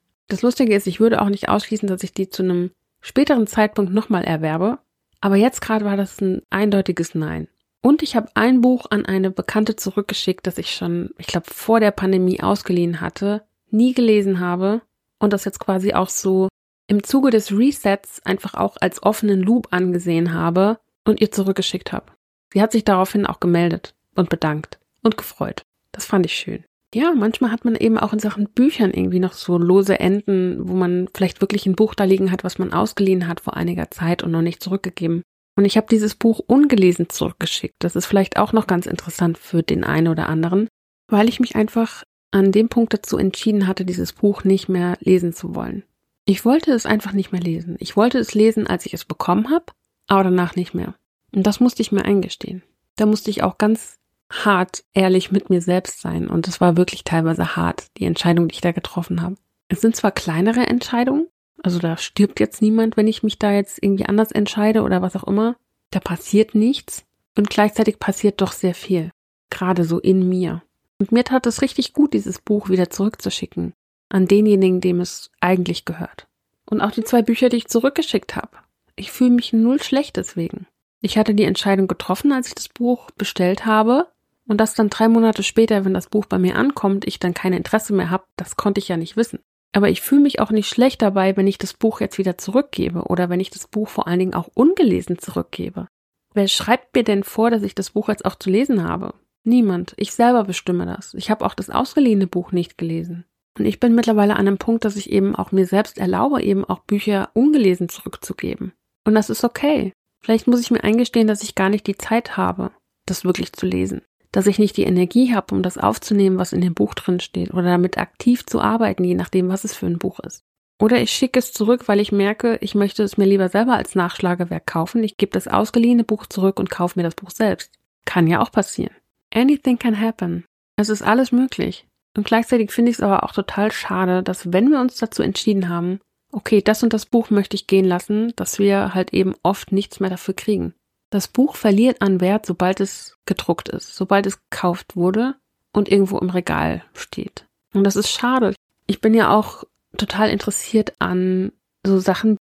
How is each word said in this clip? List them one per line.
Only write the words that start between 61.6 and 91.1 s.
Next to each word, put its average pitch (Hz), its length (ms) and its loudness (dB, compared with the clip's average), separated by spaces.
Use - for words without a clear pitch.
also 175 160 0
da 165 180 -2
stirbt - 420 0
jetzt - 220 0
niemand, 220 360 2
wenn 214 100 4
ich 220 160 -2
mich 214 140 -2
da 208 140 0
jetzt 202 320 -2
irgendwie 196 220 0
anders 214 260 2
entscheide 214 520 0
oder 185 180 0
was 185 140 -4
auch 196 100 -6
immer. 220 320 0
Da 190 80 -2
passiert - 560 0
nichts 226 500 0
und 208 120 0
gleichzeitig 214 500 0
passiert - 420 -2
doch 190 100 -2
sehr 180 220 -4
viel, 170 380 -4
gerade 180 340 0
so 165 160 0
in 185 300 2
mir. 180 320 -2
Und 196 120 0
mir 240 120 4
tat 254 220 -2
es 233 160 -2
richtig - 320 -2
gut, 294 200 2
dieses 202 260 -4
Buch 208 300 -2
wieder 185 200 0
zurückzuschicken - 840 -6
an 190 180 2
denjenigen, 196 540 4
dem 180 200 0
es - 380 -10
eigentlich 175 460 0
gehört. - 420 -12
Und - 160 -2
auch 214 100 0
die 220 120 -4
zwei 233 180 2
Bücher, 233 280 2
die 240 80 2
ich 226 100 -6
zurückgeschickt 262 680 -2
habe. - 220 -10
Ich - 160 -14
fühle 254 200 4
mich 240 220 2
null 233 280 4
schlecht - 360 -2
deswegen. - 480 -8
Ich - 160 -2
hatte 214 160 4
die 208 100 4
Entscheidung 190 440 2
getroffen, 190 440 -2
als 254 160 -2
ich - 80 -14
das - 140 -14
Buch 240 420 -2
bestellt 190 540 -2
habe. 220 420 2
Und 208 100 0
dass 220 160 2
dann 214 160 2
drei 226 180 2
Monate 226 360 4
später, 220 420 2
wenn 190 80 2
das 180 140 -4
Buch 214 180 -2
bei 190 140 -2
mir 180 160 2
ankommt, 202 520 0
ich 196 120 -8
dann 175 160 -2
kein 185 180 -2
Interesse 190 400 -2
mehr 180 160 -2
habe, 185 140 -4
das - 200 -14
konnte 202 240 -2
ich - 80 -8
ja 175 100 -2
nicht 165 180 -8
wissen. 226 240 -2
Aber 202 180 4
ich 185 120 0
fühle 277 200 4
mich 285 180 4
auch 214 120 0
nicht 214 160 0
schlecht 262 340 2
dabei, 190 360 2